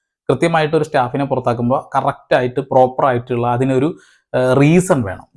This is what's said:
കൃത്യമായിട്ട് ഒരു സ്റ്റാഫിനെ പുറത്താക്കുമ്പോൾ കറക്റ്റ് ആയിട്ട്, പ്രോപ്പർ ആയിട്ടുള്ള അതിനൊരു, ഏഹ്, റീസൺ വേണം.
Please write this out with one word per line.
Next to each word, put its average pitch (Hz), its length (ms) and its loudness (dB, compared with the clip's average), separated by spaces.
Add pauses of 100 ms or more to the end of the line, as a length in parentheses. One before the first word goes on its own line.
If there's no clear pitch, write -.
(300)
കൃത്യമായിട്ട് 156 480 0
ഒരു 151 60 0
സ്റ്റാഫിനെ 139 420 -2
പുറത്താക്കുമ്പോൾ 123 540 -2 (100)
കറക്റ്റ് 135 460 -2
ആയിട്ട്, 127 240 -2
പ്രോപ്പർ 127 460 0
ആയിട്ടുള്ള 120 420 -2
അതിനൊരു, 131 420 0 (440)
ഏഹ്, 127 240 0
റീസൺ 160 460 4
വേണം. 92 220 -10 (120)